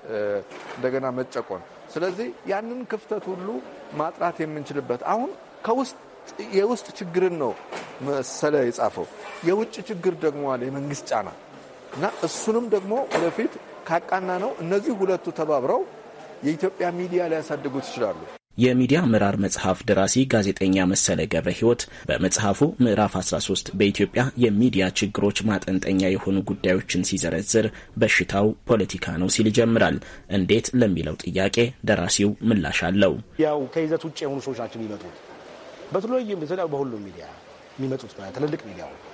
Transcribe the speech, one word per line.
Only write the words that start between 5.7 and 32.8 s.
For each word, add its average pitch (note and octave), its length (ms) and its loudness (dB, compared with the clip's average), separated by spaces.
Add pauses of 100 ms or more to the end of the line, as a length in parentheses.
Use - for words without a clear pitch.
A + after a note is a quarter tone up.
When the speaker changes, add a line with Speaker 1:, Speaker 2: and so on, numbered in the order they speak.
Speaker 1:
የውስጥ G#3 400 2
ችግርን F3+ 420 0
ነው C#3 160 -2 (500)
መሰለ C#3+ 580 0
የጻፈው። A#2 460 0 (380)
የውጭ G3 380 2
ችግር F#3 380 -2
ደግሞ D3 280 -2
አለ፣ B2+ 160 0
የመንግስት C#3 440 -6
ጫና G#2 220 -2 (600)
እና C#3+ 140 -4 (180)
እሱንም A3 460 0
ደግሞ G3 240 0 (160)
ወደፊት E3+ 440 0 (320)
ካቃና F#3 440 -2 (100)
ነው A3 200 -2
እነዚህ G3+ 360 0
ሁለቱ F#3 360 0
ተባብረው D#3 500 2 (600)
የኢትዮጵያ F3 500 0
ሚዲያ F3 360 -2
ሊያሳድጉት D3 580 -4
ይችላሉ። G2 340 -2 (380)
Speaker 2:
የሚዲያ B2+ 420 6
አመራር G#2 380 4
መጽሐፍ F#2+ 460 0
ደራሲ F#2+ 320 4 (100)
ጋዜጠኛ F#2+ 600 2
መሰለ F#2 420 2
ገብረ E2 260 0
ሕይወት A#2 280 2 (220)
በመጽሐፉ - 560 2 (180)
ምዕራፍ G#2+ 380 4
አስራ F#2 240 -2
ሦስት - 340 -2
በኢትዮጵያ G2+ 480 2 (160)
የሚዲያ A2 540 4
ችግሮች G2+ 520 0
ማጠንጠኛ F#2+ 600 2
የሆኑ F#2+ 380 2
ጉዳዮችን F#2 600 0
ሲዘረዝር F#2+ 600 2 (320)
በሽታው G#2 500 4 (180)
ፖለቲካ F#2 520 0
ነው F#2 120 0
ሲል G#2+ 180 4
ይጀምራል። A2 500 4 (320)
እንዴት G2+ 440 2
ለሚለው G#2+ 480 2
ጥያቄ F#2+ 360 0 (260)
ደራሲው G2+ 480 2 (120)
ምላሽ G#2 400 2